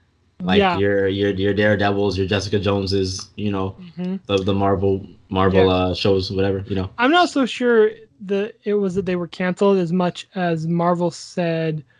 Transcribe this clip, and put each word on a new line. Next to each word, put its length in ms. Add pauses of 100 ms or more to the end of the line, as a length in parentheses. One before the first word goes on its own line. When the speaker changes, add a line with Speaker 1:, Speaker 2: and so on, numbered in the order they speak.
(440)
Speaker 1:
Like 160
Speaker 2:
Yeah. 180
Speaker 1:
your, 300
your, 240
your 220
Daredevils, 640
your 100
Jessica 320
Joneses, 760
you 140
know, 260 (200)
Speaker 2:
Mm-hmm. 180 (120)
Speaker 1:
the, 160
the 100
Marvel, 540 (220)
Marvel, 360
Speaker 2:
Yeah. 80
Speaker 1:
uh, 220
shows, 360
whatever, 360
you 80
know. 220
Speaker 2:
I'm 140
not 180
so 160
sure 460 (340)
that 300 (100)
it 100
was 200
that 100
they 100
were 120
canceled 500
as 140
much 440
as 320
Marvel 440
said, 720 (160)